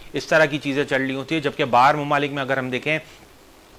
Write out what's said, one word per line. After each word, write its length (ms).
इस 140
तरह 180
की 120
चीज़ें 260
चल 180
रही 120
होती 200
है। 60
जबकि 240
बाहर 320
ममालिक 360
में 100
अगर 160
हम 120
देखें 300